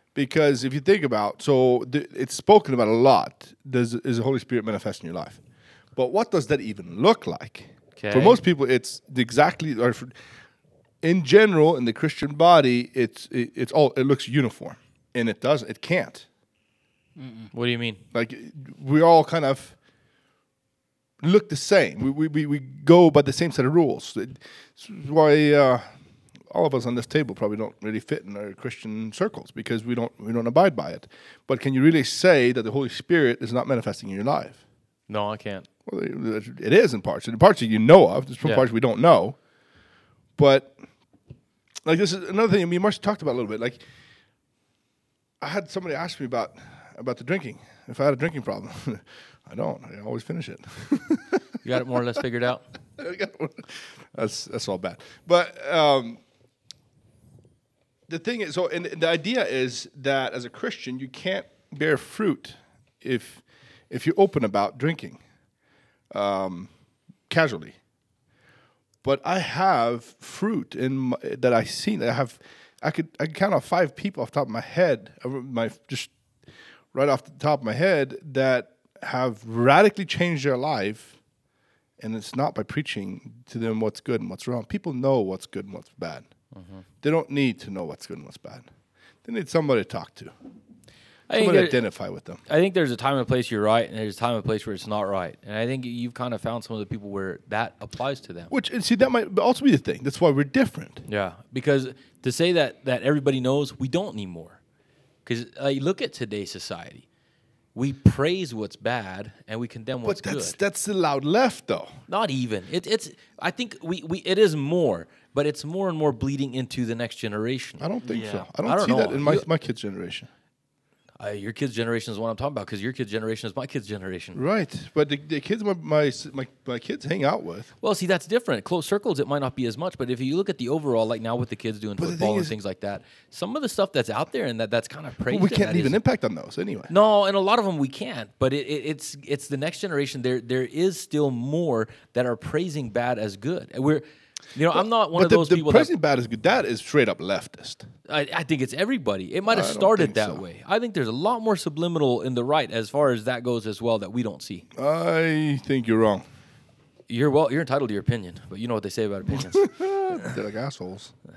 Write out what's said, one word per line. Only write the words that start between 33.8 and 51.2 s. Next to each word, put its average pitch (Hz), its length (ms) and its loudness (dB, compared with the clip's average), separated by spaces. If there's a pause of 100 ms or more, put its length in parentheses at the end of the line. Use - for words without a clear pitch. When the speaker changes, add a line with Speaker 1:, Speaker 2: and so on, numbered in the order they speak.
Speaker 1:
in 95 60 -10
your 101 80 -4
life? - 420 -4 (420)
Speaker 2:
No, 104 220 -4
I 107 60 -8
can't. 98 300 -12 (240)
Speaker 1:
Well, - 120 -6
it, 110 460 -6 (120)
it 110 120 0
is 185 220 6
in 101 80 -6
parts. - 260 -6
In 117 100 -6
parts 185 220 6
that - 60 0
you 110 120 4
know 135 300 12
of. 127 180 -2
There's 131 120 -12
some 147 120 0
Speaker 2:
Yeah. 107 60 2
Speaker 1:
parts 120 160 4
we 113 80 0
don't 113 200 2
know. 131 360 6 (1000)
But, 139 400 6 (1080)
like, 165 140 2
this 185 140 2
is 180 160 -8
another 196 240 2
thing 185 160 4
me 175 80 0
and 180 60 0
Marcy 208 180 0
talked 202 220 -2
about 143 100 -2
a 120 40 -2
little 113 140 -4
bit. 110 100 -6
Like, 123 180 -4 (1600)
I 143 80 -8
had 170 220 -6
somebody 180 240 -6
ask 165 260 -8
me 139 60 -6
about 117 260 -4 (460)
about 123 200 -6
the 123 60 -18
drinking. 143 340 -4 (300)
If - 120 -8
I 135 40 4
had 143 100 6
a - 20 -2
drinking 147 260 -4
problem, 104 280 -8 (160)
<laughs> 113 140 -6 (500)
I - 40 -16
don't. - 300 -6
I - 160 -18
always 117 220 -10
finish 170 260 -10
it. - 120 -16 (300)
<laughs> 294 100 0 (640)